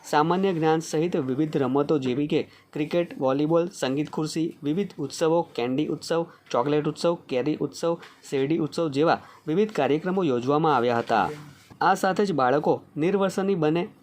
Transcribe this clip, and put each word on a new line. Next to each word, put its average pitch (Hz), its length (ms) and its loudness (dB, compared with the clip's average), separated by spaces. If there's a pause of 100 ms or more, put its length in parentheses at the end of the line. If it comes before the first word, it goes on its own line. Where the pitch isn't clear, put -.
(100)
સામાન્ય 175 420 2
જ્ઞાન 160 280 2
સહિત 160 360 -2
વિવિધ 151 400 -2
રમતો 143 420 2
જેવી 131 280 -2
કે 151 220 -2 (240)
ક્રિકેટ, 156 460 -2
વોલીબોલ, 151 500 2 (120)
સંગીત 143 300 -2
ખુરશી, 160 520 -4
વિવિધ 170 360 -2
ઉત્સવો, 160 440 0
કેન્ડી 135 440 -2
ઉત્સવ, 165 400 -4 (240)
ચોકલેટ 143 340 2
ઉત્સવ, 170 300 0
કેરી 135 420 -2
ઉત્સવ, 165 420 -4 (320)
શેરડી 143 280 0
ઉત્સવ 160 320 -2
જેવા 139 300 2 (260)
વિવિધ 202 240 0
કાર્યક્રમો 170 540 0
યોજવામાં 139 520 2
આવ્યા 120 220 2
હતા. 107 320 2 (500)
આ 180 140 4
સાથે 190 320 0
જ 190 60 -2
બાળકો 139 500 2 (140)
નિર્વસની 190 580 0
બને 170 340 0 (140)